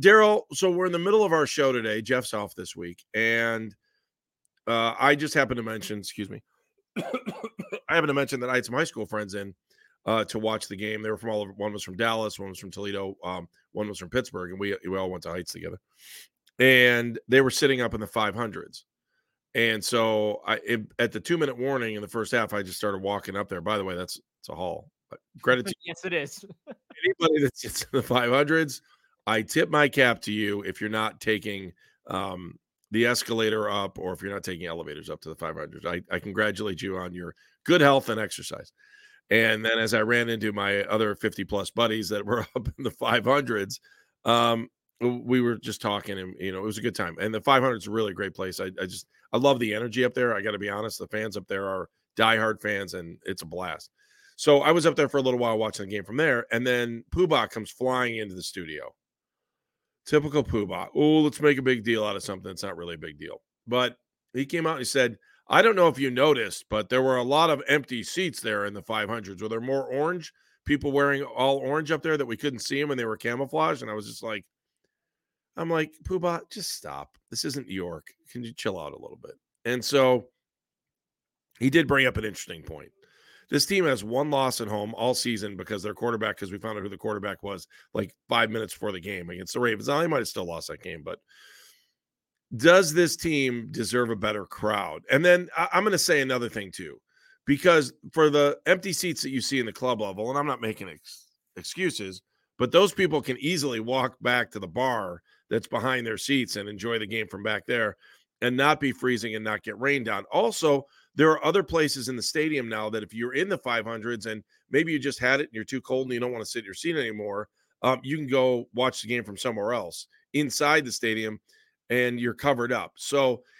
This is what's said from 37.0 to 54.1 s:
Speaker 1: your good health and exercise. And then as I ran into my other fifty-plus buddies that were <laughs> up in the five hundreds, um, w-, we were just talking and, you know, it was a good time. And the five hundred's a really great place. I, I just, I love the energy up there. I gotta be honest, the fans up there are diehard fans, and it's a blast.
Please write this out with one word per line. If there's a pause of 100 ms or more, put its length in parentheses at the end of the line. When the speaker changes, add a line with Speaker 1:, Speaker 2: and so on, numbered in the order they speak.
Speaker 1:
your (280)
good
health
and
exercise. (580)
And
then
as
I
ran
into
my
other
fifty-plus
buddies
that
were
<laughs>
up (100)
in
the
five
hundreds, (440)
um, (320)
w-,
we
were
just
talking
and,
you
know,
it
was
a
good
time.
And
the
five
hundred's
a
really
great
place.
I, (100)
I
just, (260)
I
love
the
energy
up
there.
I
gotta
be
honest,
the
fans
up
there
are (280)
diehard
fans,
and
it's
a
blast. (440)